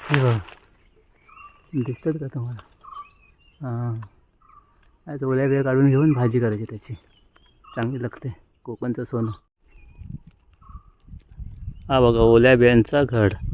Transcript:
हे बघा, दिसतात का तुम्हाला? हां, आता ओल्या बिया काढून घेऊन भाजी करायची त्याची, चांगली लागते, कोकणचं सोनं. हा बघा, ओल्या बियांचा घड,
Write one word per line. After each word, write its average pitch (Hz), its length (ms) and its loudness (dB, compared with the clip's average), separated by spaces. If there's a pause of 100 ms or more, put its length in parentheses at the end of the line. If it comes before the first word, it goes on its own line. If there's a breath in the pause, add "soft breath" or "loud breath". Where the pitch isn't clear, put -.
(100)
हे 143 120 2
बघा, 120 160 2 (1400)
दिसतात 131 460 -4
का 135 140 -10
तुम्हाला? 120 260 -8 (1000)
हां, 120 340 -6 (1120)
आता 143 200 -8
ओल्या 131 220 0
बिया 139 140 0
काढून 135 260 2
घेऊन 143 240 2
भाजी 123 280 0
करायची 110 240 -4
त्याची, 107 300 -14 (720)
चांगली 123 380 -8
लागते, 123 320 -10 (300)
कोकणचं 123 400 -8
सोनं. 113 260 -4 (2500)
हा 135 120 2
बघा, 117 200 4
ओल्या 117 360 6
बियांचा 123 460 4
घड, 117 320 2 (200 loud breath)